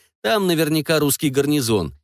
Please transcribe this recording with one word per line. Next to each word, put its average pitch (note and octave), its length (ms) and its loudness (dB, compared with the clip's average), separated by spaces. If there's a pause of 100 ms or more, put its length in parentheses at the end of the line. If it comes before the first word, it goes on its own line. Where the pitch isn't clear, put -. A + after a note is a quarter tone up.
(220)
Там G#3+ 240 0
наверняка D#3 520 0
русский D3 320 0
гарнизон, B2+ 720 0